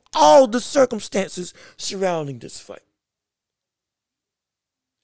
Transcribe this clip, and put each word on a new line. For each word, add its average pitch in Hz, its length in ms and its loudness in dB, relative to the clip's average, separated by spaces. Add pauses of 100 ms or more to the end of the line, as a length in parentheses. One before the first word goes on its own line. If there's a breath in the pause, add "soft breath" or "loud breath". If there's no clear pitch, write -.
(140)
all 294 320 6
the 220 140 -4
circumstances 208 960 -4 (220 loud breath)
surrounding 165 600 -6
this - 220 -16
fight. - 220 -20 (2250)